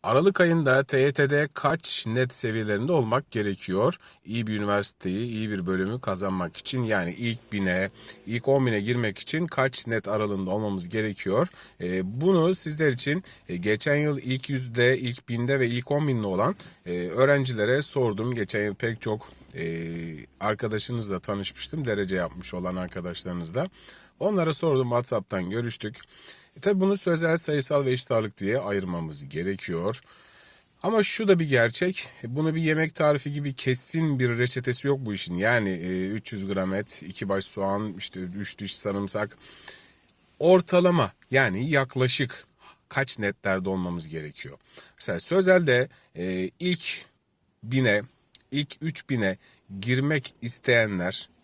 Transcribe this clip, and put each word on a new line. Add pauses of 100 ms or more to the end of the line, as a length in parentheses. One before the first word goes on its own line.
Aralık
ayında
T
Y
T'de
kaç
net
seviyelerinde
olmak
gerekiyor? (280)
İyi
bir
üniversiteyi,
iyi
bir
bölümü
kazanmak
için,
yani
ilk
bine, (360)
ilk
on
bine
girmek
için
kaç
net
aralığında
olmamız
gerekiyor? (340)
Ee,
bunu
sizler
için, (260)
e,
geçen
yıl
ilk
yüzde,
ilk
binde
ve
ilk
on
binde
olan, (300)
e, (160)
öğrencilere
sordum.
Geçen
yıl
pek
çok, (260)
e, (540)
arkadaşınızla
tanışmıştım,
derece
yapmış
olan
arkadaşlarınızla. (500)
Onlara
sordum,
WhatsApp'tan
görüştük. (600)
E,
tabii
bunu
sözel,
sayısal
ve
eşit
ağırlık
diye
ayırmamız
gerekiyor. (800)
Ama
şu
da
bir
gerçek, (140)
bunu
bir
yemek
tarifi
gibi
kesin
bir
reçetesi
yok
bu
işin.
Yani,
e,
üç
yüz
gram
et,
iki
baş
soğan,
işte
üç
diş
sarımsak. (1040)
Ortalama, (200)
yani
yaklaşık (440)
kaç
netlerde
olmamız
gerekiyor? (380)
Mesela
sözelde, (260)
e,
ilk (580)
bine, (500)
ilk
üç
bine (440)
girmek
isteyenler (140)